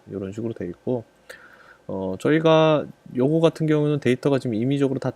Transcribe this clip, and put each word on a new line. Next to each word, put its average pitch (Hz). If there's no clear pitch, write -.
이런 98
식으로 110
되어 90
있고, 113
어, 95
저희가 156
요거 143
같은 160
경우는 147
데이터가 131
지금 123
임의적으로 135
다 127